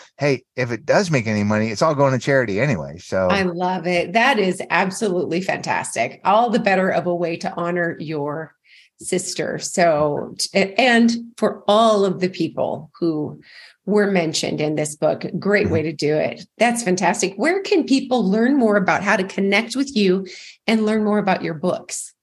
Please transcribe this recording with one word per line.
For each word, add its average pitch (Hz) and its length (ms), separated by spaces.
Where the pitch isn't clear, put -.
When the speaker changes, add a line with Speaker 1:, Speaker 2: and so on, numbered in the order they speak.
Speaker 1:
hey, 139 280
if 123 160
it 113 140
does 170 260
make 120 160
any 104 160
money, 107 280
it's 104 100
all 160 120
going 135 200
to 123 60
charity 117 420
anyway. 85 380
So 95 280
Speaker 2:
I 196 140
love 180 440
it. 175 280
That 233 260
is 185 300
absolutely 180 720
fantastic. 135 840
All 220 260
the 214 100
better 190 300
of 170 160
a 175 80
way 170 240
to - 200
honor 175 420
your 151 560
sister. - 580
So, 151 800
t-, 196 380
and 233 340
for - 320
all 208 380
of 175 160
the 180 80
people - 680
who 151 440
were 208 240
mentioned 160 520
in 151 140
this 151 200
book, 160 300
great 196 320
way 160 120
Speaker 1:
Mm-hmm. 156 80
Speaker 2:
to 160 40
do 147 220
it. - 300
That's 233 240
fantastic. 185 540
Where 330 260
can 370 220
people 247 420
learn 226 320
more 214 200
about 180 260
how 202 140
to 190 80
connect 202 500
with 277 220
you 190 300
and 220 200
learn 214 180
more 208 160
about 196 240
your 165 120
books? - 680